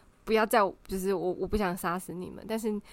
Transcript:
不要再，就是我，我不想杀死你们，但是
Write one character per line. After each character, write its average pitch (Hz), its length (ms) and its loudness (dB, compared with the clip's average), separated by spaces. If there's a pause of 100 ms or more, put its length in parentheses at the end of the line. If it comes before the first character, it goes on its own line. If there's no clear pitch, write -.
(240)
不 214 100 -2
要 220 120 6
再， 220 140 6 (260)
就 190 140 -4
是 190 140 0
我， 180 200 0
我 190 140 -4
不 208 100 0
想 190 180 0
杀 180 220 -2
死 180 160 -10
你 180 160 -10
们， - 180 -14
但 220 120 -2
是 214 200 -2 (140)